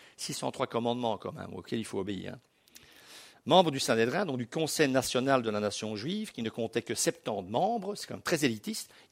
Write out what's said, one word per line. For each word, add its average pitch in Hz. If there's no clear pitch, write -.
six -
cent 131
trois -
commandements 120
quand -
même, 95
auxquels 117
il 110
faut -
obéir, 95
hein. -
Membre 165
du 135
Sanhédrin, 127
donc 139
du 123
Conseil 151
national 131
de 113
la 104
nation 107
juive, 185
qui -
ne 110
comptait 113
que 113
septante 107
membres, 190
c'est -
quand -
même 95
très 151
élitiste, 123